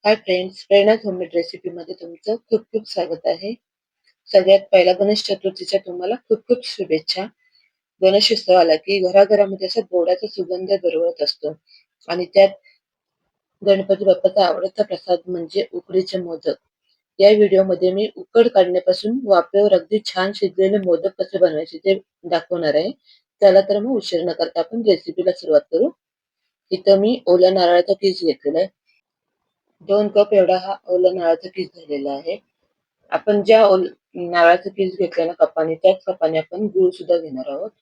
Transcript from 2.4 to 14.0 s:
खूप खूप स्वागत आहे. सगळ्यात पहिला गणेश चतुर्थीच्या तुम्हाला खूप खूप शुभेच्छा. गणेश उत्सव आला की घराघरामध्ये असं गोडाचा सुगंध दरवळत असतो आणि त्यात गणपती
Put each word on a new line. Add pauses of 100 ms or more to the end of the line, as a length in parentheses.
खूप (120)
खूप
स्वागत
आहे. (760)
सगळ्यात (120)
पहिला
गणेश
चतुर्थीच्या
तुम्हाला (140)
खूप
खूप
शुभेच्छा. (760)
गणेश
उत्सव
आला
की
घराघरामध्ये
असं (100)
गोडाचा
सुगंध
दरवळत
असतो (560)
आणि
त्यात (1120)
गणपती